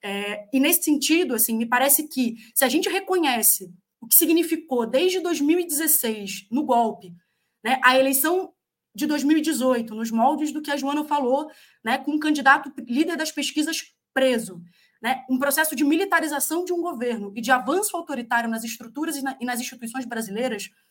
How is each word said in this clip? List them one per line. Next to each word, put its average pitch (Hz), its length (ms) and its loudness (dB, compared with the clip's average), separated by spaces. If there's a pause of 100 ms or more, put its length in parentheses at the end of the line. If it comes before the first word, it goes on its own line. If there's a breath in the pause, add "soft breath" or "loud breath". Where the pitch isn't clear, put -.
É, 202 500 -6
e 269 60 2
nesse 320 240 4
sentido, 302 520 2
assim, 220 220 0
me 233 100 -2
parece 269 420 2
que - 280 -2 (180 loud breath)
se - 100 2
a 254 40 4
gente 330 200 2
reconhece 302 840 0 (300)
o 233 60 -18
que - 80 0
significou 320 720 2
desde 359 340 0
dois 330 200 -2
mil 311 180 2
e 349 80 -2
dezesseis, 220 840 -2
no 277 140 -2
golpe, 233 500 0 (480)
né, 262 200 0
a 254 160 6
eleição 302 540 2 (420)
de 285 120 -2
dois 294 180 0
mil 311 140 6
e - 40 2
dezoito, 247 520 0
nos 226 160 -4
moldes 269 420 2
do 302 80 -6
que 294 100 -8
a 285 60 0
Joana 285 280 -2
falou, 294 460 0 (340 loud breath)
né, 247 140 0
com 285 140 -4
um 302 60 0
candidato 294 540 4 (140)
líder 302 300 0
das 311 160 -4
pesquisas 302 640 -4 (180)
preso, 240 500 0 (380 soft breath)
né, 247 300 -2
um 254 80 2
processo 294 360 2
de 240 80 0
militarização 320 800 0
de 359 120 -4
um 339 80 -2
governo 233 520 -4
e 240 60 -8
de 226 100 -2
avanço 269 460 2
autoritário 233 540 -4
nas 226 140 -6
estruturas 277 520 -8
e 277 60 -8
na, 269 180 -6
e 240 60 -6
nas 247 140 -4
instituições 254 440 -10
brasileiras, 220 680 -6 (200)